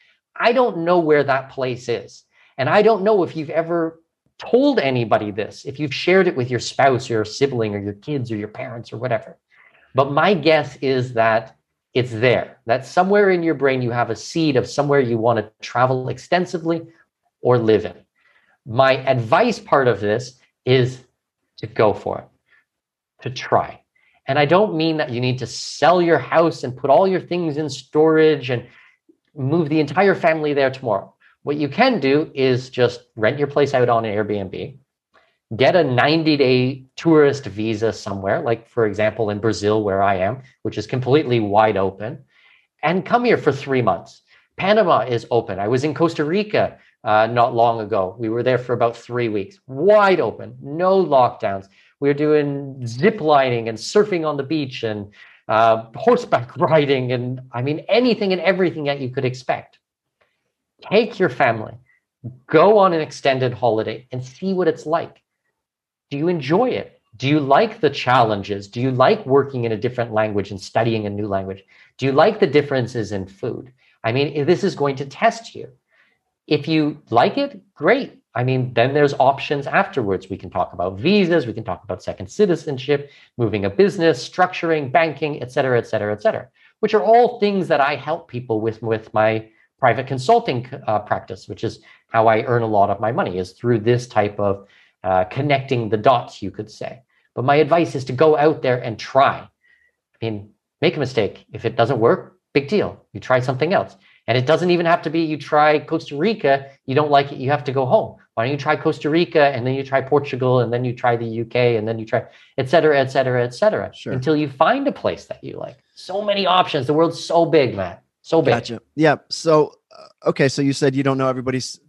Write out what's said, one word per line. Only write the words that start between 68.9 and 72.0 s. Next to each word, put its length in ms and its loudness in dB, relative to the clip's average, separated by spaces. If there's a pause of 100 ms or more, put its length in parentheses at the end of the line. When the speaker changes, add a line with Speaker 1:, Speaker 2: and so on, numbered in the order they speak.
Speaker 1:
working 380 0
in 80 -2
a 60 -2
different 340 -4
language 380 -2
and 100 -12
studying 460 -2
a 40 -4
new 180 -6
language? 360 -6 (340)
Do 100 -2